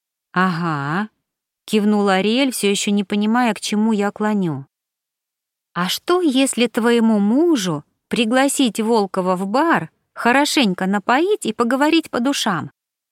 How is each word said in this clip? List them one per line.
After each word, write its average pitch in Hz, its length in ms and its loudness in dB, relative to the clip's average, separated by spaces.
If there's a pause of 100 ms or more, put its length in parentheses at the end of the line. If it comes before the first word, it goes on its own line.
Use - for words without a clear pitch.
(320)
«Ага», 170 760 -4 (560)
кивнула 208 500 2
Ариэль, 226 360 0
все 202 180 -2
еще 202 220 -2
не 202 120 0
понимая, 214 500 0
к - 60 -8
чему 220 320 0
я 202 200 0
клоню. 190 540 -2 (1080)
«А 180 160 -4
что, 359 320 -2
если 254 460 0
твоему 226 520 2
мужу 208 640 0 (240)
пригласить 247 720 0
Волкова 202 560 0
в 190 120 -6
бар, 240 440 0 (220)
хорошенько 240 760 0
напоить 262 580 0
и 220 80 -2
поговорить 277 560 0
по - 100 -4
душам? 233 520 -2 (400)